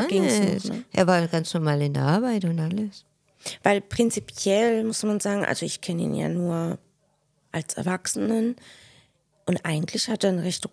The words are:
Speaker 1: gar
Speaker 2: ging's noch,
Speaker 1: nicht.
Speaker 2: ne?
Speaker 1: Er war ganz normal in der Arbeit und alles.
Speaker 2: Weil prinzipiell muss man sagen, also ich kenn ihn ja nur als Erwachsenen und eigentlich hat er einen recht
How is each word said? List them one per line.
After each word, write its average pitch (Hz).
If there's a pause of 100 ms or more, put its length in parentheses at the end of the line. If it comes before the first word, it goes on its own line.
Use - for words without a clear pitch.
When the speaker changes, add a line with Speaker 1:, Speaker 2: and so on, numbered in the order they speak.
Speaker 1:
gar 262
Speaker 2:
ging's 349
noch, 202
Speaker 1:
nicht. -
Speaker 2:
ne? 240 (100)
Speaker 1:
Er 185
war 175
ganz 165
normal 151
in 143
der 135
Arbeit 202
und 170
alles. 196 (600)
Speaker 2:
Weil 202
prinzipiell 220
muss 220
man 208
sagen, 202
also -
ich -
kenn 170
ihn 160
ja 147
nur 170 (720)
als 160
Erwachsenen 208 (880)
und -
eigentlich 160
hat 220
er 196
einen 180
recht 175